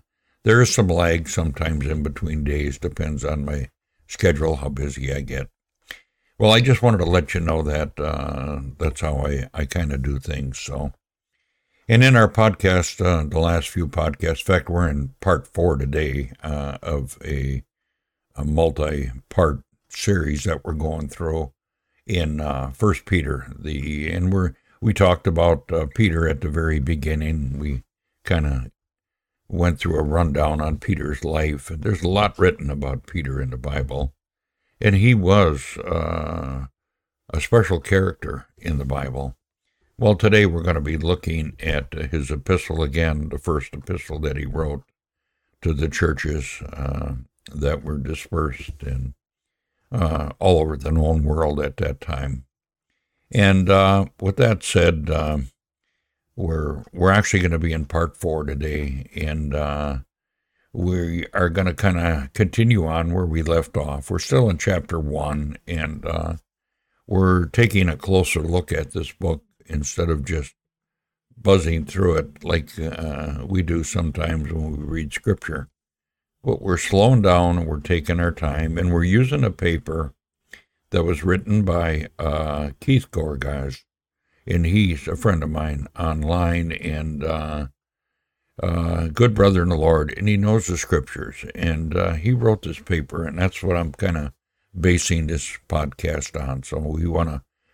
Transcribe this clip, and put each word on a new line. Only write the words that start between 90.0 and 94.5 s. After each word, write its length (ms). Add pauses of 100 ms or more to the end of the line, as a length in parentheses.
and 120
he 80
knows 320
the 100
scriptures, 640 (120)
and, 400
uh, 160
he 200
wrote 300
this 160
paper, 480
and 100
that's 280
what 120
I'm 140
kinda 420 (460)